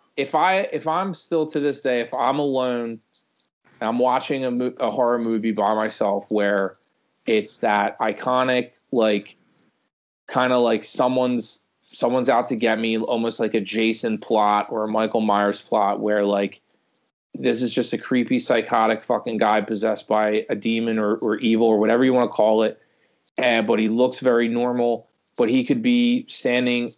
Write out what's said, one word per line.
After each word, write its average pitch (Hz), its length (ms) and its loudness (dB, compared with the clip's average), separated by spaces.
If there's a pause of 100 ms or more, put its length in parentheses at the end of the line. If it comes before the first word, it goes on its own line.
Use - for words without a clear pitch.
(160)
if 139 180 -2
I, 185 260 2 (120)
if 127 140 -6
I'm 175 260 -2
still 160 360 -2
to 156 120 -4
this 143 220 -2
day, 123 180 0
if 117 140 -6
I'm 131 240 0
alone 127 600 -2 (840)
and 110 80 -4
I'm 120 100 -2
watching 131 480 0
a 123 40 -2
mo-, 123 300 -4
a 117 100 0
horror 120 280 0
movie 113 340 -2
by 104 220 2
myself 107 560 -2
where 101 460 0 (500)
it's 107 320 0
that 104 420 0
iconic, 127 720 0 (200)
like, 107 440 0 (920)
kinda 127 300 2
like 117 260 2
someone's, 127 760 -2 (260)
someone's 123 420 -2
out 123 200 2
to 127 80 -4
get 113 220 0
me, 113 200 -2
almost 113 420 -2
like 110 140 0
a 113 80 0
Jason 110 560 -2
plot 104 520 2
or 110 140 -4
a 110 40 -2
Michael 110 340 0
Myers 101 400 2
plot 104 380 0
where, 104 260 0
like, 101 340 -2 (760)
this 127 260 -2
is 117 120 -2
just 120 180 -2
a 120 60 -4
creepy, 123 400 0
psychotic 113 640 0
fucking 117 360 -4
guy 107 220 2
possessed 104 460 -4
by 107 420 0
a 147 60 -4
demon 113 440 -2
or, 107 180 0
or 110 220 -2
evil 113 280 2
or 110 120 4
whatever 113 260 2
you 131 80 4
wanna 123 160 2
call 110 340 2
it. 110 160 -2 (600)
And, 117 280 2
but 113 140 2
he 110 80 0
looks 127 320 0
very 120 280 2
normal, 120 600 -2 (280)
but 117 120 2
he 127 160 2
could 123 180 0
be 123 460 2
standing 123 680 -2